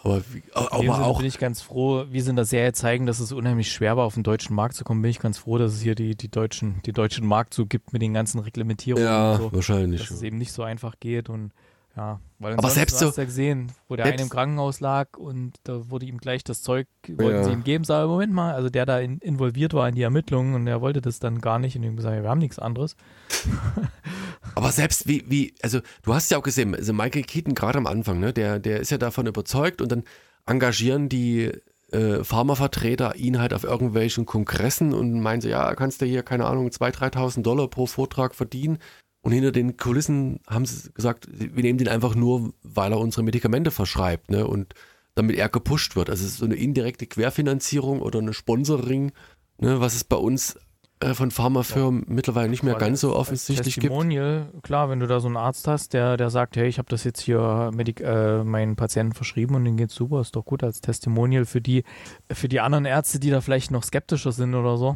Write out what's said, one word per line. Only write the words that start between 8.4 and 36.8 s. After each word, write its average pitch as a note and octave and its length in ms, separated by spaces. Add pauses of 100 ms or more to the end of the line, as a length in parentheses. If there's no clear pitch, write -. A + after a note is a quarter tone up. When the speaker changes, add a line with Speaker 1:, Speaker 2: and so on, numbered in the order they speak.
Speaker 1:
Ja, A2 280
Speaker 2:
und - 20
so, A2 160
Speaker 1:
wahrscheinlich, F#2 480
Speaker 2:
dass G#2+ 80
Speaker 1:
ja. A#2+ 80
Speaker 2:
es A2+ 60
eben A2 160
nicht A#2+ 120
so A#2 120
einfach A2+ 360
geht A#2 300
und A2 220 (460)
ja, G#2+ 220 (200)
weil G#2+ 120
Speaker 1:
Aber A2+ 160
Speaker 2:
ansonsten, - 80
Speaker 1:
selbst D3+ 200
Speaker 2:
du - 40
Speaker 1:
so E3 80
Speaker 2:
hast C#3+ 100
ja C#3+ 60
gesehen, B2+ 480 (160)
wo B2+ 80
der A2+ 120
Speaker 1:
selbst C3 80
Speaker 2:
eine C3 80
im B2+ 60
Krankenhaus C#3 520
lag C#3 360
und B2+ 460
da A#2+ 260
wurde B2+ 160
ihm B2+ 120
gleich B2+ 260
das - 180
Zeug, B2+ 260 (200)
wollten A2+ 320
Speaker 1:
Ja. G2+ 60
Speaker 2:
sie F#2+ 80
ihm A#2 100
geben, D#3 220
sag, D3+ 220
„Moment F#3+ 260
mal“, E3+ 200
also B2+ 160
der B2+ 160
da C3 140
in-, B2+ 200
involviert C#3 540
war C3 140
in B2 80
die B2 60
Ermittlungen C3 540
und A#2+ 100
der A#2 160
wollte C#3 180
das A#2+ 200
dann A#2 200
gar A2+ 180
nicht B2+ 200
und A#2 60
ihm A2 120
gesagt, A2+ 220
„Ja, G#2+ 60
wir G#2 60
haben C#3 100
nichts D#3 200
anderes.“ A#2+ 380 (320)
<laughs> - 1300
Speaker 1:
Aber C3 160
selbst - 360
wie, C#3+ 200
wie, C#3 340
also A#2+ 180 (240)
du A2+ 100
hast D#3 180
ja D#3+ 60
auch C#3 60
gesehen, A#2 320
also A2 180
Michael B2+ 300
Keaton D3+ 320
gerade B2 220
am A#2+ 100
Anfang, G2 320
ne, A2 140
der, G#2 260
der G#2+ 200
ist - 120
ja C#3+ 60
davon A#2+ 300
überzeugt B2+ 540
und A#2+ 100
dann A#2+ 120 (420)
engagieren B2+ 640
die, A#2+ 420 (400)
äh, G#2+ 320
Pharmavertreter B2+ 920
ihn A#2+ 240
halt A#2+ 140
auf - 100
irgendwelchen A#2 640
Kongressen - 680
und A#2 260
meinen A2+ 220
so, A2 80
„Ja, B2 260
kannst C3+ 260
du C#3 40
hier, B2 180
keine A#2+ 220
Ahnung, B2+ 260
zwei, B2 200